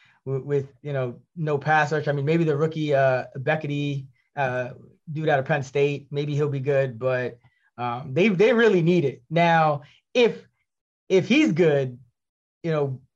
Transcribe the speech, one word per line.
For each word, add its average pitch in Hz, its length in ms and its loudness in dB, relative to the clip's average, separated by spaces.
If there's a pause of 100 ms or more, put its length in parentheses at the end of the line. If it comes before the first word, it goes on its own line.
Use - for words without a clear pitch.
(240)
with, 135 200 -6
with, 139 240 -4 (140)
you 147 120 -10
know, 127 260 -6 (160)
no 151 220 -4
pass 151 340 2
rush. 151 160 -2
I 147 40 0
mean, 139 140 -2
maybe 165 180 2
the 151 120 0
rookie, 156 380 -2
uh, 131 320 2 (120)
Beckety, 143 680 -4 (300)
uh, 127 340 -4 (420)
dude 156 180 -4
out 143 100 2
of 131 60 -4
Penn 147 180 -2
State, 143 480 -2
maybe 147 240 -4
he'll 143 140 0
be 139 100 -4
good, 135 380 -2
but, 123 400 -4 (400)
um, 123 360 -8
they, 185 160 4
they 202 220 4
really 220 300 4
need 165 240 2
it. - 240 -6
Now, 160 540 2 (300)
if, 233 320 2 (600)
if 180 200 2
he's 262 240 4
good, 143 480 2 (640)
you 165 80 -4
know, 143 300 -2 (140)